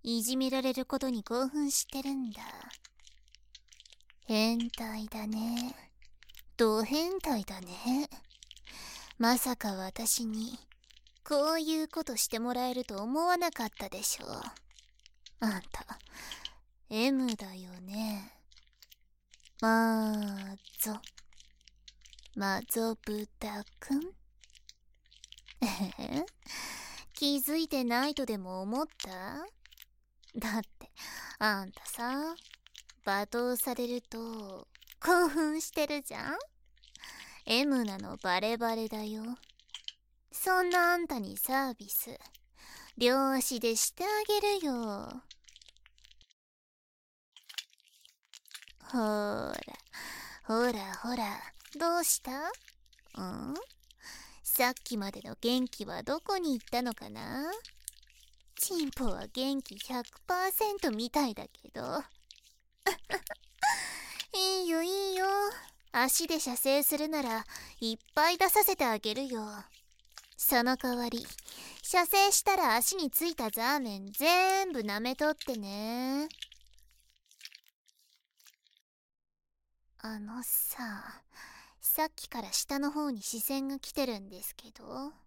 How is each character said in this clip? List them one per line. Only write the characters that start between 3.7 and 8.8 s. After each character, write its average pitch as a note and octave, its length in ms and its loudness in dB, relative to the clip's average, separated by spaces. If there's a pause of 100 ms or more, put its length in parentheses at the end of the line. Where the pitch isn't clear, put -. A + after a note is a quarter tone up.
変 A3+ 440 2
態 A3 380 -6
だ G#3+ 200 -6
ね。 A#3 480 -2 (800)
ド A3 280 4
変 D#4+ 360 0
態 A#3 240 0
だ F#3+ 160 -10
ね。 A#3 500 -2 (1080)